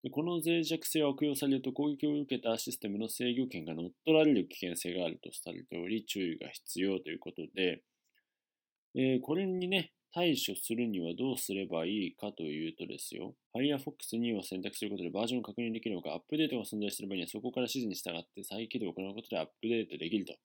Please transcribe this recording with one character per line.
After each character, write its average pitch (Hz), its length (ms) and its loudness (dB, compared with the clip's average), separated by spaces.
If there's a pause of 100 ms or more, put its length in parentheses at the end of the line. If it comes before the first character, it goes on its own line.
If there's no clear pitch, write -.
で、 131 80 -4
こ 147 140 0
の 170 200 2
脆 170 200 4
弱 160 240 0
性 156 160 4
を 143 60 6
悪 139 160 2
用 143 100 4
さ 143 100 0
れ 135 120 6
る 131 40 0
と 131 120 -2
攻 147 160 2
撃 147 180 0
を 147 140 2
受 135 160 0
け 123 40 -2
た 113 160 2
シ - 140 -4
ス - 80 -6
テ 110 80 -4
ム 101 100 0
の 113 100 0
制 123 300 0
御 127 100 2
権 85 180 -6
が 80 100 -4
乗 82 100 -4
っ 92 40 -6 (140)
取 156 140 8
ら 156 80 10
れ 151 80 10
る 90 140 6
危 - 80 -14
険 87 220 -4
性 87 200 -2
が 90 80 2
あ 82 40 2
る - 120 -8
と - 100 -12
さ - 200 -10
れ 87 120 -10
て 85 140 -10
お 85 100 -4
り、 107 180 -2
注 - 160 -4
意 85 180 -2
が - 100 -10
必 - 320 -6
要 95 180 2
と 78 120 -8
い 82 40 -6
う - 40 -10
こ - 140 -12
と 80 200 -8
で、 90 300 0 (1120)
え 131 220 6
ー、 - 40 4
こ 143 140 0
れ 196 100 2
に 185 220 0
ね、 185 240 2 (200)
対 175 200 4
処 110 240 0
す - 180 -4
る 117 140 2
に 98 120 0
は 85 160 -2
ど 127 180 0
う - 40 -2
す - 160 -4
れ 98 140 -2
ば 82 180 0
い 90 40 0
い 101 260 0
か 104 160 -6
と - 100 -10
い 78 280 -4
う 80 40 -10
と - 140 -8
で - 100 -8
す - 180 -10
よ、 85 200 -8 (180)
Firefox 139 640 -2
二 117 160 2
を 98 80 0
選 92 220 -6
択 98 120 -6
す - 80 -4
る 104 60 -2
こ 101 80 -4
と 90 60 -4
で 87 80 -2
バ 104 140 0
ー - 20 -2
ジ 123 80 0
ョ - 20 2
ン 117 40 0
を - 20 -8
確 107 180 -6
認 117 100 -2
で 113 100 -4
き 113 80 -2
る 95 80 0
ほ 85 40 -4
か、 76 120 -6
ア 82 40 -4
ッ - 40 -6
プ - 140 -4
デ 151 120 4
ー - 20 0
ト 127 80 -2
が 107 60 -2
存 104 180 -4
在 101 80 0
す - 140 -6
る 101 40 -6
場 98 60 -4
合 95 40 -2
に 90 40 -2
は 82 60 -2
そ 107 120 -6
こ 123 120 -4
か 131 80 -2
ら 123 60 2
指 113 80 -4
示 123 140 -2
に 95 60 -2
従 85 240 -6
っ 85 60 -8
て - 200 -16
再 110 240 -6
起 - 120 -6
動 101 100 -2
を - 40 -6
行 95 140 -6
う 98 60 -8
こ 107 80 -10
と - 80 -18
で 101 80 -2
ア 80 60 0
ッ - 20 -2 (160)
プ 110 60 -2
デ 113 180 2
ー - 20 -20
ト - 120 -10
で 82 100 -4
き 107 80 0
る 95 80 0
と。 - 200 -12